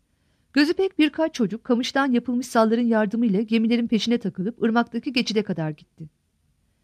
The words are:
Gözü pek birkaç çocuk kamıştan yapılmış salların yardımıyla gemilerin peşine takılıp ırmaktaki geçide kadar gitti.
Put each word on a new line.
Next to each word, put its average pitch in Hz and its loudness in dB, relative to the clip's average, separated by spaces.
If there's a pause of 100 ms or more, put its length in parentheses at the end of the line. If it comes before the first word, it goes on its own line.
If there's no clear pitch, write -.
(540)
Gözü 294 4
pek 381 -2
birkaç 320 0
çocuk 208 -4
kamıştan 254 0
yapılmış 240 -2
salların 233 2
yardımıyla 220 2
gemilerin 226 0
peşine 226 0
takılıp 196 -6
ırmaktaki 233 -2
geçide 220 0
kadar 165 -4
gitti. - -16 (760)